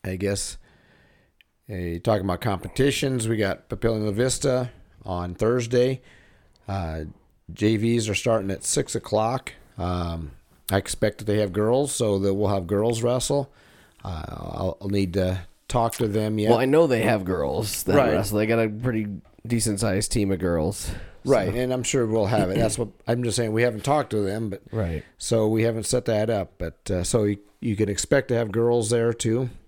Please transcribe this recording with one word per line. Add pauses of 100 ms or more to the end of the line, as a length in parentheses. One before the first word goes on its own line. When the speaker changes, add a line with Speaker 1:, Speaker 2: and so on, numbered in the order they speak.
Speaker 1:
I
guess, (1120)
uh,
you're
talking
about
competitions.
We
got
Papillion
La
Vista (340)
on
Thursday. (680)
Uh, (520)
J
Vs
are
starting
at
six
o'clock. (240)
Um, (400)
I
expect
that
they
have
girls,
so
that
we'll
have
girls
wrestle. (520)
Uh,
I'll,
I'll
need
to (260)
talk
to
them
yet.
Speaker 2:
Well,
I
know
they
have
girls
that
Speaker 1:
Right.
Speaker 2:
wrestle.
They
got
a
pretty (380)
decent-sized
team
of
girls. (340)
Speaker 1:
Right,
Speaker 2:
So.
Speaker 1:
and
I'm
sure
we'll
have
it.
That's
what (180)
I'm
just
saying.
We
haven't
talked
to
them,
but (100)
Speaker 2:
Right. (140)
Speaker 1:
so
we
haven't
set
that
up.
But,
uh,
so
you, (240)
you
can
expect
to
have
girls
there
too (180)